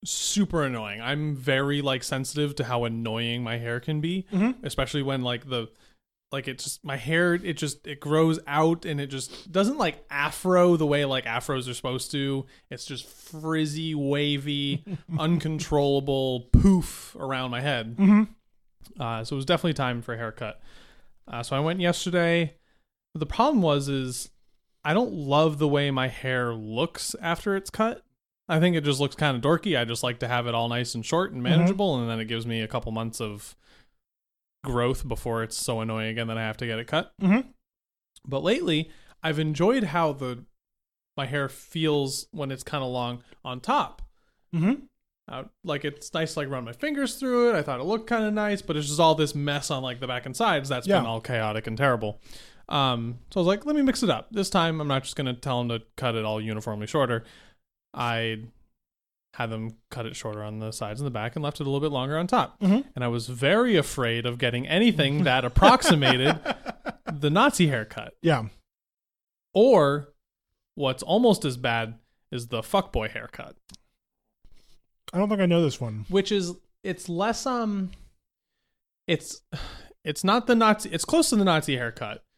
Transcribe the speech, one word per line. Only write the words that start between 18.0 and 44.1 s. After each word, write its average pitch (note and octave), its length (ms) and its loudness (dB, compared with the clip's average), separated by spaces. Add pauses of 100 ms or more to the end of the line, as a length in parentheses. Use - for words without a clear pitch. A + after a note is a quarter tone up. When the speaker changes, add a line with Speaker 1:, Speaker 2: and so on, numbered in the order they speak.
Speaker 1:
Uh, A#2 220 -4
so A#2 120 -6
it C#3 40 -4
was C3+ 60 -6
definitely E3+ 300 2
time B2 280 -2
for A#2+ 120 -8
a A2+ 40 -10
haircut. A2 420 -8 (680)
Uh, A#2+ 160 -6
so - 100 -4
I C3+ 60 2
went D#3+ 180 0
yesterday. E3+ 760 2 (600)
The D3+ 120 -4
problem B3 360 2
was, C#3+ 260 2
is C3 420 -4 (540)
I D3+ 100 2
don't A3 180 0
love D3+ 460 2
the D3+ 100 2
way C#3+ 240 2
my C3 160 0
hair B2 460 -2
looks A2+ 680 -4
after F3 320 -2
it's G3 160 -6
cut. A3+ 320 -2 (460)
I D#3+ 100 2
think F3 160 6
it D#3+ 100 2
just C#3 160 2
looks C#3+ 140 0
kinda C#3 260 0
dorky. D#3+ 400 2
I A#2+ 40 0
just A#2 180 -6
like B2 160 -4
to A#2+ 100 -4
have A#2+ 200 0
it A#2 60 -2
all A#2 140 0
nice A#2+ 280 -4
and A2+ 100 -8
short F3+ 260 0
and B2+ 100 -8
Speaker 2:
Mm-hmm. D#3+ 160 4
Speaker 1:
manageable, F#3 420 2
and A#2 100 -2
then A2+ 80 -4
it A2 80 -4
gives A2+ 180 -4
me A2+ 160 -2
a A2 80 -4
couple A#2 220 -4
months A2+ 300 -6
of G#2 340 -10 (1120)
growth B2 420 0
before A#2 380 -4
it's A2 120 -10
so A#2 240 -4
annoying A2 300 -4
again A2+ 160 -4
that A2+ 100 -6
I A2+ 60 -4
have A2 160 -6
to B2 80 -6
get A2+ 140 -4
it A#2 80 -10
cut. - 240 -2 (100)
Speaker 2:
Mm-hmm. G#3 260 2 (800)
Speaker 1:
But C3+ 160 -4
lately, F3 480 0 (320)
I've D#3 160 -2
enjoyed E3+ 460 2
how D#3+ 280 0
the, B2+ 320 -8 (720)
my C#3 100 -4
hair C#3 220 -2
feels D3 840 -2
when C#3+ 180 -6
it's C3 140 -10
kinda C#3+ 200 -6
long B2 380 -4 (220)
on B2+ 160 -10
top. - 420 -2 (520)